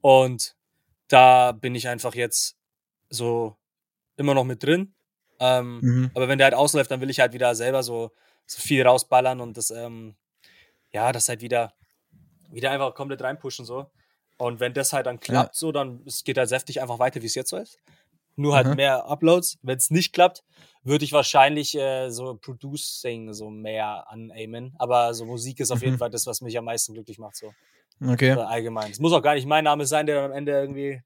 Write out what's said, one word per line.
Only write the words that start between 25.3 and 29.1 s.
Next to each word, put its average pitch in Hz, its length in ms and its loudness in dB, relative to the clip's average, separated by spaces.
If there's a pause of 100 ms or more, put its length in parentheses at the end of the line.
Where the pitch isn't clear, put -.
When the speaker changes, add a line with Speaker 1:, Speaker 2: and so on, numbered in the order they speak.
Speaker 1:
ist 127 120 -2
auf 123 100 -2
jeden 131 120 0
Speaker 2:
Mhm. 123 40 -4
Speaker 1:
Fall 120 120 -4
das, 113 160 -6
was 117 160 -8
mich 117 160 -8
am 117 60 -8
meisten 117 300 -6
glücklich 110 240 -18
macht, 107 180 -18
so. - 160 -18 (520)
Speaker 2:
Okay. 131 300 4
Speaker 1:
So 120 80 -2
allgemein. 113 480 -6
Es 101 100 -16
muss 165 120 2